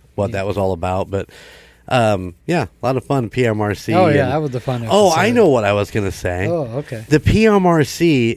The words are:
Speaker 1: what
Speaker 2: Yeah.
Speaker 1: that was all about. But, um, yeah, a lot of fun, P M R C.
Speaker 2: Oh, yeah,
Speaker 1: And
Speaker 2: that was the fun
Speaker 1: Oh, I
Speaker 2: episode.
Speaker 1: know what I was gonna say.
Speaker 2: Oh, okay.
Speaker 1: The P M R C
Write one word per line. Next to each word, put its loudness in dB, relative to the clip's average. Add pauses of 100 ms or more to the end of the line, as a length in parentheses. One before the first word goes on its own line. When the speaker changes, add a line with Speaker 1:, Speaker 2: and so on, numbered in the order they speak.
(160)
Speaker 1:
what -2
Speaker 2:
Yeah. -8
Speaker 1:
that -4
was -6
all -2
about. -4
But, -6 (580)
um, 0 (140)
yeah, 0 (180)
a -4
lot 0
of -8
fun, -2
P 0
M 0
R -2
C. -6
Speaker 2:
Oh, 4
yeah, 2
Speaker 1:
And -2
Speaker 2:
that -2
was -4
the -6
fun -6
Speaker 1:
Oh, 4
I 2
Speaker 2:
episode. 0
Speaker 1:
know 6
what 2
I 2
was -2
gonna -2
say. -4
Speaker 2:
Oh, -2 (160)
okay. -10
Speaker 1:
The 4
P 2
M 4
R 4
C 0